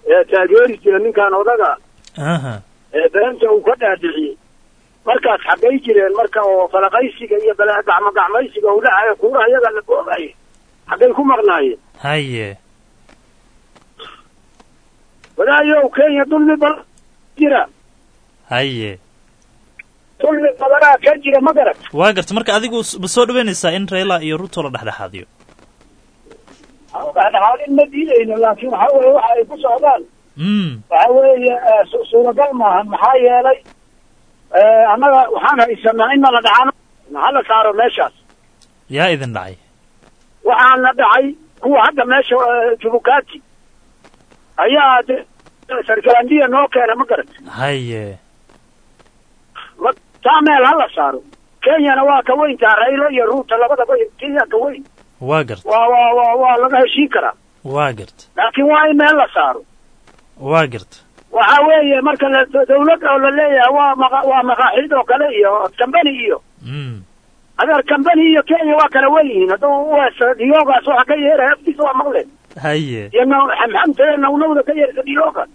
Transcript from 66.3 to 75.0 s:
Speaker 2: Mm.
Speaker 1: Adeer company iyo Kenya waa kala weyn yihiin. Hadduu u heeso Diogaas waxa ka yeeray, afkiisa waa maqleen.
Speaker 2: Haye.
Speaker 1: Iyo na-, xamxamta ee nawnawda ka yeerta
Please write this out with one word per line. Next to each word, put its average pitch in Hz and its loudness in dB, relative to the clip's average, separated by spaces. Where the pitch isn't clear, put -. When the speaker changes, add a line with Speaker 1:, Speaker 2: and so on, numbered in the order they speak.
Speaker 2:
Mm. 123 -14
Speaker 1:
Adeer 277 0
company 311 0
iyo 311 2
Kenya 311 0
waa 302 2
kala 269 2
weyn 302 2
yihiin. 185 -2
Hadduu 285 -2
u 302 0
heeso 262 0
Diogaas 269 0
waxa 254 0
ka 285 -2
yeeray, 285 2
afkiisa 294 -4
waa 277 -2
maqleen. 254 -4
Speaker 2:
Haye. 135 -6
Speaker 1:
Iyo 247 2
na-, 277 0
xamxamta 247 -2
ee 294 0
nawnawda 285 0
ka 294 -4
yeerta 277 -2